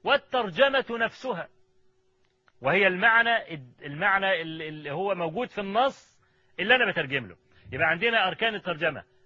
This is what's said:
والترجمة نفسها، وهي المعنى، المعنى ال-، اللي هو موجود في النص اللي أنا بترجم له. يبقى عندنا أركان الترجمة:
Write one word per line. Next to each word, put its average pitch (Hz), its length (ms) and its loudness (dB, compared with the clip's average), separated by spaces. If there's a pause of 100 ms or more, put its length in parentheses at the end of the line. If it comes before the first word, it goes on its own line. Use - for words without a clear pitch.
والترجمة 254 840 2
نفسها، 226 580 -4 (1120)
وهي 175 260 2
المعنى، 220 680 2 (280)
المعنى 190 600 0
ال-، 160 200 -10
اللي 151 280 -10
هو 190 240 -2
موجود 180 340 -4
في - 120 -8
النص 214 540 -2 (460)
اللي 214 140 4
أنا 240 160 4
بترجم 139 360 -4
له. 85 100 -18 (360)
يبقى 139 140 0
عندنا 190 420 2
أركان 220 260 -2
الترجمة: 160 500 -4 (220)